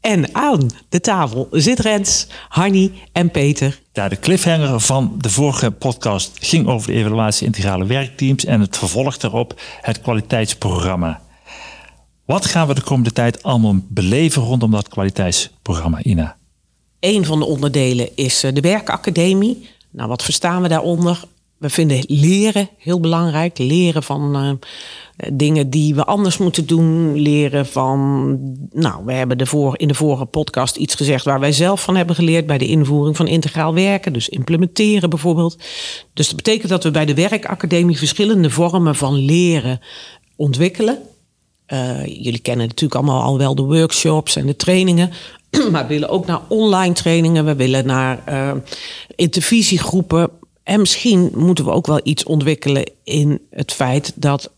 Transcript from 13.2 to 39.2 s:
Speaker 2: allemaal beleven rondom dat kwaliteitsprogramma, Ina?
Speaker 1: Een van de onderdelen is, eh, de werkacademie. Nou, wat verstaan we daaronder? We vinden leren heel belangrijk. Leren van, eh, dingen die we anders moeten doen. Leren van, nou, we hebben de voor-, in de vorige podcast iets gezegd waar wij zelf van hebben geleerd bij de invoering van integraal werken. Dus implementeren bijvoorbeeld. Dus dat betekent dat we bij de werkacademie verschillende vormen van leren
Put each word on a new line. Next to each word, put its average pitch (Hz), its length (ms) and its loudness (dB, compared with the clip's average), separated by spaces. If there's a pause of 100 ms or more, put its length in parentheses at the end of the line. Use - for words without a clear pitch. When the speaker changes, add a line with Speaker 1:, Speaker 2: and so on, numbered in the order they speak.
Speaker 2:
allemaal 110 320 2 (140)
beleven 123 540 2
rondom 120 280 0
dat 104 180 0
kwaliteitsprogramma, 85 1120 -2
Ina? 80 340 0 (640)
Speaker 1:
Een 196 240 2
van 156 140 0
de 151 60 0
onderdelen 131 720 0
is, 135 280 0
eh, 135 100 0
de 143 60 2
werkacademie. 190 1080 0 (220)
Nou, 113 180 -8
wat 120 140 -6
verstaan 170 400 -2
we 175 60 0
daaronder? 170 540 0 (360)
We 147 120 -4
vinden 143 380 2
leren 196 600 2 (100)
heel 175 220 -2
belangrijk. 165 580 0
Leren 156 440 2
van, 143 340 -2
eh, - 960 -8
dingen 147 380 2
die 151 240 2
we 143 100 2
anders 196 340 0
moeten 170 280 0
doen. 160 540 2
Leren 147 460 2
van, 135 720 0 (340)
nou, 101 320 -2
we 123 80 -4
hebben 127 260 -2
de 131 80 -2
voor-, 139 340 0
in 156 80 0
de 143 60 2
vorige 139 300 0
podcast 139 520 -4
iets - 180 -2
gezegd 139 300 0
waar 139 160 0
wij 143 120 2
zelf 175 300 0
van 190 140 0
hebben 170 200 0
geleerd 165 300 2
bij 147 120 0
de - 80 0
invoering 147 500 2
van 165 120 2
integraal 160 460 0
werken. 190 380 0
Dus 117 160 -4
implementeren 175 840 0
bijvoorbeeld. 165 460 0 (580)
Dus 151 120 0
dat - 100 -6
betekent 220 320 -2
dat 175 160 0
we 165 60 2
bij 151 140 2
de 147 100 0
werkacademie 175 840 0
verschillende 185 520 2
vormen 165 460 2
van 139 180 0
leren 143 680 2 (560)